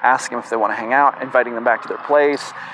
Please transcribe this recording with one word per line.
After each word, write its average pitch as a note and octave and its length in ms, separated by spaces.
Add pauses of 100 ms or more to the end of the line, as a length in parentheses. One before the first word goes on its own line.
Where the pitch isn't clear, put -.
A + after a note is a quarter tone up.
asking B2 360
them A#2+ 60
if - 60
they A#2 60
wanna G#2+ 180
hang A2+ 200
out, C#3 280
inviting B2 320
them A#2 100
back A#2 200
to - 40
their F#2+ 120
place, C#3+ 520 (220)